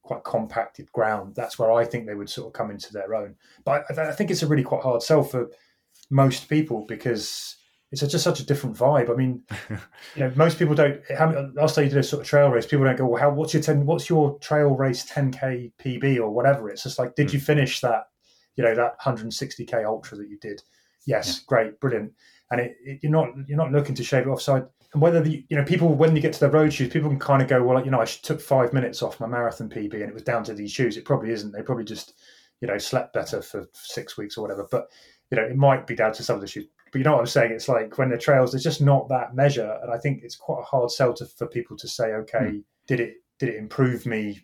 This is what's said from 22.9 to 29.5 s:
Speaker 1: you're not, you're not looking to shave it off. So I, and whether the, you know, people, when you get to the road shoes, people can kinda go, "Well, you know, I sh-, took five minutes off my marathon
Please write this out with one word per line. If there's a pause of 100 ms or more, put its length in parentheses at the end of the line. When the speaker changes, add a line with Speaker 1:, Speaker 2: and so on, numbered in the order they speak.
Speaker 1:
you're
not, (200)
you're
not
looking
to
shave
it
off.
So
I, (300)
and
whether
the,
you
know,
people,
when
you
get
to
the
road
shoes,
people
can
kinda
go,
"Well,
you
know,
I
sh-,
took
five
minutes
off
my
marathon